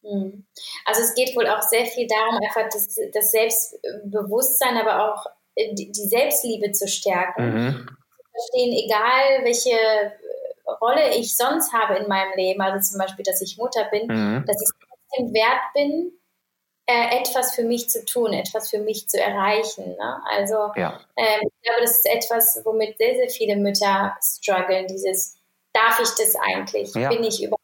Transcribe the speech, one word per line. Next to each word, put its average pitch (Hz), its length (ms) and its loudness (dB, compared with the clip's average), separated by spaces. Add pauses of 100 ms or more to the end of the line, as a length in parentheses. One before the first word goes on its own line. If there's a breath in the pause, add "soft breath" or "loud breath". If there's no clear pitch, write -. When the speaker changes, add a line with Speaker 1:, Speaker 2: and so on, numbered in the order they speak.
Speaker 1:
Mhm. 202 420 -6 (400 loud breath)
Also 226 160 2
es 226 120 0
geht 254 220 2
wohl 233 120 2
auch - 140 2
sehr 233 240 2
viel 240 220 -2
darum, 220 360 2
einfach 214 280 0
das, - 240 -4 (180)
das 208 180 2
Selbstbewusstsein, 220 1500 0
aber 214 360 2
auch, - 120 -10 (300)
äh, 214 180 -2
die, 196 180 -8
die 202 160 -6
Selbstliebe 226 640 0
zu 202 160 -2
stärken. 175 680 0
Speaker 2:
Mhm. 120 340 -2
Speaker 1:
Zu - 440 -20
verstehen, 247 420 0
egal 240 720 4
welche, 240 260 2
äh, 220 400 4 (680)
Rolle 254 360 4
ich 233 200 -2
sonst 285 380 0
habe 208 220 2
in 208 120 -2
meinem 190 280 0
Leben, 190 260 0
also 190 180 0 (120)
zum 196 80 -6
Beispiel, 190 240 -4
dass 196 180 -2
ich 185 160 -10
Mutter 226 340 -2
bin, 214 160 0
Speaker 2:
Mhm. 220 380 0
Speaker 1:
dass - 160 -2
ich - 80 0 (180)
trotzdem 247 460 -6
wert 226 280 4 (120)
bin, 302 400 0 (720)
äh, 240 340 2
etwas 247 360 -2
für 240 80 0
mich 233 260 0
zu 226 160 -2
tun, 226 280 0
etwas 202 360 -4
für 208 100 -2
mich 214 300 -4
zu 196 100 0
erreichen, 196 800 0
ne? 120 320 -6
Also, 208 460 0
Speaker 2:
Ja. - 240 -4 (180)
Speaker 1:
ähm, 220 240 2
ich - 200 -6
glaube, 240 200 0
das 233 160 2
ist - 80 2
etwas, 233 580 0
womit 220 340 -2
sehr, 240 180 2
sehr 254 140 2
viele 202 260 0
Mütter 202 680 0
strugglen, 185 680 0
dieses, 190 500 -4 (360)
„Darf 226 260 4
ich 226 180 2
das - 180 2
eigentlich? 196 600 -2
Speaker 2:
Ja. - 140 0
Speaker 1:
Bin 233 140 2
ich 208 200 -2
überhaupt 208 200 -2